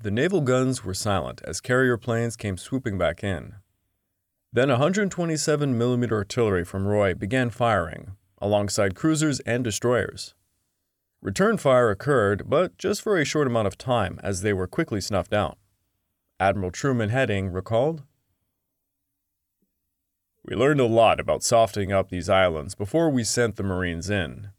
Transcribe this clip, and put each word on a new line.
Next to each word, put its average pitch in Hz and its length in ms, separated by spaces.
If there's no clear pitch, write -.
the 104 120
naval 160 300
guns 127 420
were 98 100
silent 87 500
as - 160
carrier 127 360
planes 117 400
came 98 200
swooping 120 420
back 82 260
in. 87 320
Then 127 180
a 123 60
hundred 185 340
twenty-seven 151 680
millimeter 120 420
artillery 101 460
from 95 220
Roy 101 280
began 120 360
firing, 98 680
alongside 101 560
cruisers 156 460
and 123 240
destroyers. - 720
Return 185 360
fire 127 340
occurred, 104 580
but 170 300
just 202 240
for 208 140
a 151 80
short 147 240
amount 113 180
of 95 100
time 120 460
as 92 200
they 104 100
were 92 160
quickly 120 320
snuffed 92 320
out. 101 260
Admiral 95 320
Truman 120 380
Heading 104 420
recalled, 120 540
"We - 100
learned 139 260
a 123 60
lot 110 320
about 78 240
softening 107 480
up 95 180
these 90 200
islands 90 480
before 160 340
we 123 140
sent 117 320
the 101 80
Marines 90 440
in. 98 500